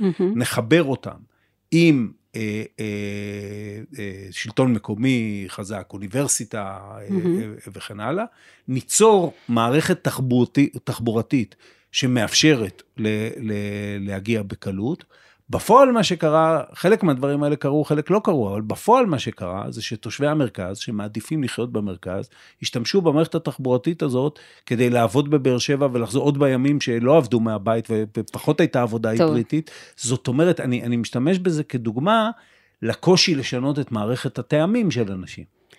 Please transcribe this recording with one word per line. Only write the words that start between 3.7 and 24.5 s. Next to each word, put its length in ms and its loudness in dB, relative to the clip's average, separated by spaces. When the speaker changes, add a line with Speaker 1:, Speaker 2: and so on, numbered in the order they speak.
Speaker 2:
אה, 320 -12
שלטון 420 0
מקומי 760 -2
חזק, 440 -10
אוניברסיטה, 840 -6
אה, 100 -18
Speaker 1:
מהמם. 300 0
Speaker 2:
אה, 60 -6
וכן 260 -14
הלאה, 240 -4
ניצור 680 4
מערכת 560 2
תחבורתי-, 680 2
תחבורתית 720 -2
שמאפשרת 920 2
ל-, 320 -2
ל-, 540 -6
להגיע 360 -2
בקלות." 640 -6
בפועל 420 6
מה 120 2
שקרה, 580 2
חלק 280 2
מהדברים 400 0
האלה 140 0
קרו, 280 0
חלק 260 -2
לא 140 4
קרו, 280 0
אבל 80 -4
בפועל 460 2
מה 120 0
שקרה 500 -6
זה 140 -10
שתושבי 440 -6
המרכז, 520 -2
שמעדיפים 640 -6
לחיות 300 -4
במרכז, 560 -6
השתמשו 380 0
במערכת 340 2
התחבורתית 680 -2
הזאת 360 -2